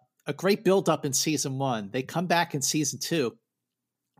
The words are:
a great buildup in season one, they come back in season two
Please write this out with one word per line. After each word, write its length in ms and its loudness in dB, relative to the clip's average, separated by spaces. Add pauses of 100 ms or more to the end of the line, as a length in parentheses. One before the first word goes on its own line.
(280)
a 60 -2
great 300 0
buildup 420 4
in 80 -2
season 460 0
one, 320 -2
they 100 -2
come 240 -4
back 300 0
in 80 -2
season 360 0
two 380 -2 (840)